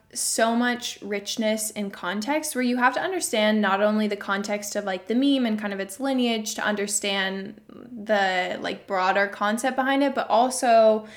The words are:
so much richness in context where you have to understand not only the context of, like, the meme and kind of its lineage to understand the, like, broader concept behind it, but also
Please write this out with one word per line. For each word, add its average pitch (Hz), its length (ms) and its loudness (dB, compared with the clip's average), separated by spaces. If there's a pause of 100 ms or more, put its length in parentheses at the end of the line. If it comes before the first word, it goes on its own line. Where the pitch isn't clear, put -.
(140)
so 233 400 0
much 240 480 -2
richness 214 720 -2
in 196 180 -6
context 214 640 -4
where 247 80 -2
you 247 140 2
have 247 180 4
to - 60 -2
understand 220 600 2
not 196 220 2
only 214 240 4
the 202 100 -2
context 202 600 -4
of, 202 80 -4
like, 190 240 -6
the 220 80 0
meme 269 280 4
and 214 140 0
kind 208 140 -4
of 196 80 -6
its 196 180 -8
lineage 240 560 -2
to - 100 -4
understand 196 1040 -2
the, 196 920 -2
like, 185 260 -8
broader 190 400 2
concept 220 480 -2
behind 269 300 2
it, 269 100 0
but 208 160 -2
also 226 760 4 (120)